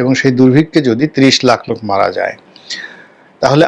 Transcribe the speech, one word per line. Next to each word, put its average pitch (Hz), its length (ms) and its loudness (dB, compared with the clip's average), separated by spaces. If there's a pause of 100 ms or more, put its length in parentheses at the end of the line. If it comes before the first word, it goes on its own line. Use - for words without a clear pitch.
এবং 131 180 0
সেই 131 200 0
দুর্ভিক্ষে 139 400 2 (100)
যদি 120 160 0 (100)
ত্রিশ 135 200 2 (140)
লাখ 113 100 2 (100)
লোক 110 100 -6 (100)
মারা 98 280 0
যায়, 95 180 -6 (1040)
তাহলে 143 260 2